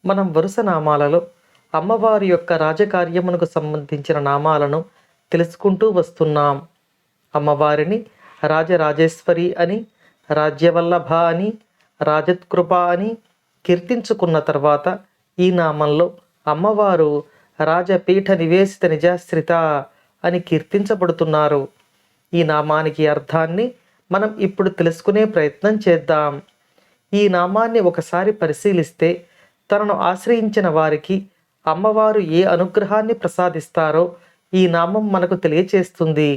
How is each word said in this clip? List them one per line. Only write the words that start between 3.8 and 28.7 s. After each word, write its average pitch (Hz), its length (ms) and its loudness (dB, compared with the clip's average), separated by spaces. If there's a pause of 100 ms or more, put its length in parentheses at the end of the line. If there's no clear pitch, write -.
నామాలను 147 680 0 (460)
తెలుసుకుంటూ 185 580 0
వస్తున్నాం. 151 680 0 (800)
అమ్మవారిని 151 680 0 (440)
రాజరాజేశ్వరి 160 1040 0 (100)
అని, 196 260 -2 (440)
రాజ్యవల్లభ 156 840 0 (220)
అని, 196 180 -2 (500)
రాజత్కృప 165 720 0
అని 180 380 0 (540)
కీర్తించుకున్న 180 760 0
తర్వాత 147 480 0 (500)
ఈ 180 140 2
నామంలో 151 540 0 (460)
అమ్మవారు 170 720 0 (360)
రాజపీఠ 180 720 0
నివేశిత 185 540 0
నిజాశ్రిత 170 680 0 (720)
అని 175 160 0
కీర్తించబడుతున్నారు. 160 1300 0 (680)
ఈ 170 100 2
నామానికి 156 640 0
అర్థాన్ని 160 580 0 (460)
మనం 208 180 0 (160)
ఇప్పుడు 190 240 -2
తెలుసుకునే 180 560 0
ప్రయత్నం 196 580 0
చేద్దాం. 151 500 2 (800)
ఈ 202 80 2 (140)
నామాన్ని 214 540 2
ఒకసారి 175 420 -2
పరిశీలిస్తే 170 760 -2 (600)